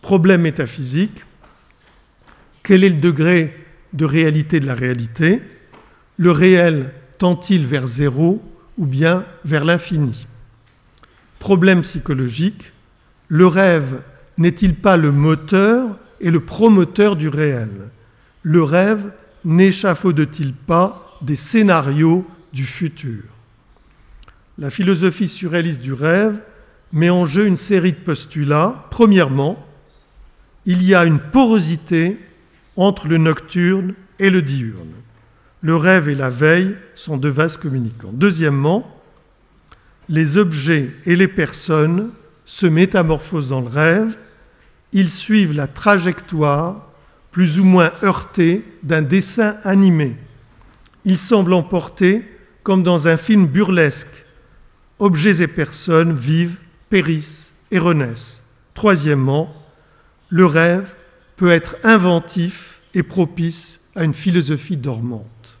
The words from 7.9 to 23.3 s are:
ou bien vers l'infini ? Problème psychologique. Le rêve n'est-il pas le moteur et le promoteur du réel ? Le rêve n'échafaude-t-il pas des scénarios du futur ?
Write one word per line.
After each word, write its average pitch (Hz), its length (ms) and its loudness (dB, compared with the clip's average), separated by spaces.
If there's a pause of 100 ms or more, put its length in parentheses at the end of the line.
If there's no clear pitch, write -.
ou 190 80 -4
bien 160 400 0 (220)
vers 147 180 -2
l'infini ? 160 640 -2 (1120)
Problème 185 420 2
psychologique. 147 920 -6 (560)
Le 160 180 4
rêve 160 560 0 (340)
n'est-il 175 380 2
pas 190 240 2
le 147 140 2
moteur 190 840 0 (220)
et 175 100 -2
le 165 100 2
promoteur 202 760 2
du 156 140 -4
réel ? 135 400 -4 (760)
Le 165 180 4
rêve 196 480 0 (340)
n'échafaude-t-il 165 1120 0
pas - 640 -4
des 139 160 -4
scénarios 165 880 0 (280)
du 131 120 -8
futur ? 127 600 -10 (1300)